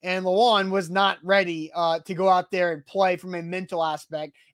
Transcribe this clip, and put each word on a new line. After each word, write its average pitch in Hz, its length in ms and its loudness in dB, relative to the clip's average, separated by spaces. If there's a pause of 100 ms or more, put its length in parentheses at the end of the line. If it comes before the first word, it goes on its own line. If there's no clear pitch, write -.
And 185 220 -4
Lewan 196 460 2
was 190 180 -2
not 190 340 0
ready, 175 520 0
uh, 165 260 0
to 185 140 -10
go 190 140 2
out 185 220 2
there 180 220 0
and 147 140 -10
play 185 300 0
from 180 180 -12
a 170 80 -8
mental 180 400 -6
aspect. 151 520 -6 (180)